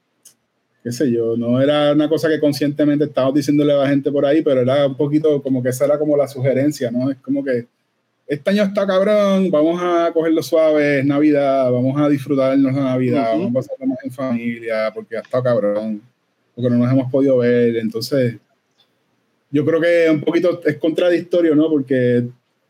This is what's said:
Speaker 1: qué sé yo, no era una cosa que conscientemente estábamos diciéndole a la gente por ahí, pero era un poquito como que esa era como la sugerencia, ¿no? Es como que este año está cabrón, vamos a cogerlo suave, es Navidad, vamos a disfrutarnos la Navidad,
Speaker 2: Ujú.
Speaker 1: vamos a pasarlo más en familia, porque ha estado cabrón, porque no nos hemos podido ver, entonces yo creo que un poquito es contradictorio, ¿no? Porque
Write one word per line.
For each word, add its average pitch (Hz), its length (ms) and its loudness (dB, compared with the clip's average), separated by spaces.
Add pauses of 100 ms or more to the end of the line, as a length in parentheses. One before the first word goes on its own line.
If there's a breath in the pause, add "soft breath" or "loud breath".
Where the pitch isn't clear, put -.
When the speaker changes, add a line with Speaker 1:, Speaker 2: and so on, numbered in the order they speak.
(840)
Speaker 1:
qué 120 80 -6
sé 127 200 -2
yo, 117 240 -2
no 120 240 0
era 147 340 2
una 151 140 2
cosa 160 220 0
que 156 100 0
conscientemente 147 680 0
estábamos 131 300 -2
diciéndole 147 380 2
a 143 40 2
la 139 120 2
gente 139 220 0
por 143 160 0
ahí, 156 160 2
pero 135 180 2
era 135 240 2
un 139 100 -2
poquito 151 460 0
como 131 220 -2
que 131 60 -2
esa 127 160 -2
era 147 120 2
como 151 180 0
la 143 120 0
sugerencia, 131 640 -2
¿no? 127 180 -2
Es 135 80 -6
como 139 260 -4
que 123 220 -4 (640)
este 147 240 -6
año 208 120 2
está 202 220 -2
cabrón, 196 640 2
vamos 175 340 0
a 170 300 0
cogerlo 160 300 0
suave, 151 560 2
es 135 60 -2
Navidad, 143 640 2
vamos 131 280 0
a 147 80 2
disfrutarnos 135 680 0
la 139 100 -2
Navidad, 127 500 0
Speaker 2:
Ujú. 110 120 -2
Speaker 1:
vamos 120 40 -4
a 120 40 -4
pasarlo 131 340 -4
más 131 160 -4
en 131 80 -8
familia, 117 840 -4
porque 110 240 -12
ha 107 40 -8
estado 127 220 -4
cabrón, 107 560 -2 (560)
porque 120 140 -2
no 120 80 2
nos 123 140 2
hemos 131 200 0
podido 135 260 2
ver, 120 400 2
entonces 117 580 -2 (1160)
yo 147 120 0
creo 160 140 2
que 170 320 2
un 151 80 2
poquito 170 460 0
es 147 120 -2
contradictorio, 170 800 0
¿no? 156 140 2
Porque 127 560 0 (440)